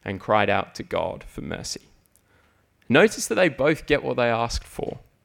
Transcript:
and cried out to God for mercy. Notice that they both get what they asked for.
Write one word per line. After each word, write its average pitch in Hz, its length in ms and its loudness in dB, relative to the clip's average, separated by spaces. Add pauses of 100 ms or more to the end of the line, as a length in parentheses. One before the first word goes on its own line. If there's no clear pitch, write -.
and 98 160 -6
cried 104 300 2
out 98 280 -2
to 110 60 -12
God 87 420 -6
for - 180 -14
mercy. - 400 -10 (1040)
Notice 190 380 4
that 226 80 -4
they 185 160 4
both 143 340 0
get 143 180 2
what 127 140 -2
they 120 140 2
asked 117 340 -2
for. - 360 -10 (240)